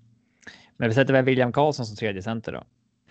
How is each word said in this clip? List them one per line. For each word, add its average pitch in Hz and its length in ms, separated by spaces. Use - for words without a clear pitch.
men 120 120
vi 110 60
sätter 135 180
väl 131 120
William 127 280
Karlsson 139 340
som 107 100
tredje 98 260
center 113 300
då? 65 120